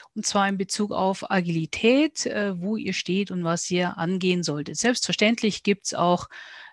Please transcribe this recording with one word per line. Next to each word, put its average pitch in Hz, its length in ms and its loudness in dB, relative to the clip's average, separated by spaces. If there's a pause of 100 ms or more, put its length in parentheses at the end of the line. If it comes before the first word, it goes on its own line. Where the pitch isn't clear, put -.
(140)
und 214 120 -6
zwar 196 240 2
in 196 80 -2
Bezug 202 340 -2
auf 190 400 -2
Agilität, 196 960 2
äh, 202 340 -2
wo 202 160 -4
ihr 196 160 -4
steht 185 400 -2
und 180 140 -2
was 165 260 0
ihr 180 260 0
angehen 180 460 2
solltet. 147 320 -4
Selbstverständlich 226 880 2
gibt's - 300 0
auch, 175 340 2 (460)